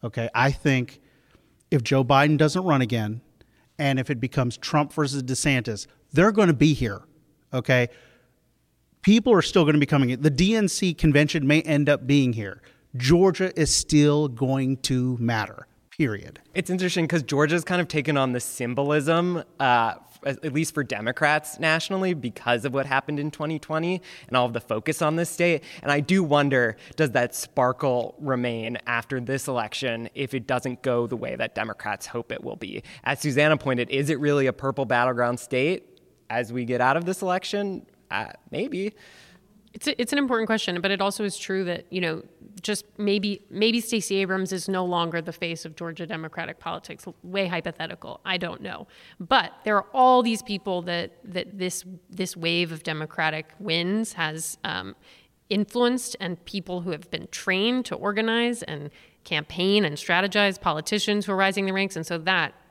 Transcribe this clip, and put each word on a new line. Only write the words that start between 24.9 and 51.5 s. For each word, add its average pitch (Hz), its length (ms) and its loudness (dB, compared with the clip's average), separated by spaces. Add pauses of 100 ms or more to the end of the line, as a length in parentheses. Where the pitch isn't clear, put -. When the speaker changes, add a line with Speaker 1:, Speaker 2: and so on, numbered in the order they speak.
Speaker 2:
on 156 160 2
this 165 140 -2
state. 170 320 0 (200)
And - 80 -2
I 143 100 2
do 185 220 2
wonder, 139 540 2 (200)
does 147 160 0
that 123 220 0
sparkle 127 840 0
remain 123 580 -4 (100)
after 120 340 -2
this 127 280 -4
election 117 680 -4
if 135 200 -6
it 123 120 -4
doesn't 123 360 -4
go 120 240 0
the 120 100 -6
way 123 200 -6
that 120 180 -4
Democrats 107 540 -6
hope - 220 -8
it - 140 -10
will 110 120 -8
be? - 260 -10 (220)
As 139 160 -2
Susanna 147 360 4
pointed, 127 320 -2
is 139 220 -2
it 139 100 0
really 147 260 2
a 127 60 0
purple 135 320 -4
battleground 120 560 2
state - 580 -2 (300)
as 117 240 -4
we 123 140 -4
get 123 160 0
out 135 160 4
of 170 80 -4
this 185 160 -4
election? 190 640 -4 (240)
Uh, - 220 -6 (180)
maybe. 196 420 -6 (800)
Speaker 3:
It's - 140 -8
a, 294 140 -2
it's 240 120 -2
an 294 60 2
important 247 280 0
question, 208 340 -2
but 190 100 -2
it 196 120 -2
also 202 200 -2
is 202 140 -4
true 190 280 -4
that, 175 260 -4
you 185 100 -4
know, 160 220 -4 (400)
just - 240 -6 (100)
maybe, 202 540 -2
maybe 226 300 0
Stacey 220 360 -2
Abrams 190 340 -2
is 190 200 -6
no 185 160 -2
longer 170 340 -2
the 165 140 -10
face 165 320 -8
of 160 100 -16
Georgia 165 300 -10
Democratic 160 520 -10
politics. - 460 -12 (180)
Way 185 240 -4
hypothetical. 165 800 -8
I 180 140 -2
don't 175 240 -8
know. - 240 -12 (340)
But 196 320 2 (120)
there 214 120 2
are 202 160 2
all 254 300 6
these 226 200 -2
people 190 400 -4
that, 170 420 -6
that 185 340 -10